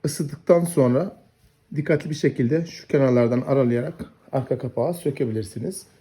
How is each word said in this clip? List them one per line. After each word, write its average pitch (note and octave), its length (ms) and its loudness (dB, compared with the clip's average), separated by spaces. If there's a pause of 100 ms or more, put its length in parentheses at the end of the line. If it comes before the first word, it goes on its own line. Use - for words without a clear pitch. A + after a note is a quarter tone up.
Isıttıktan E3+ 600 0
sonra C#3 600 0 (520)
dikkatli D3+ 340 -2
bir D3+ 60 -4
şekilde D3 500 0
şu - 220 -18
kenarlardan B2 540 4
aralayarak C3 640 0 (260)
arka C3+ 260 -2
kapağı B2+ 360 -4
sökebilirsiniz. A2 920 -6 (140)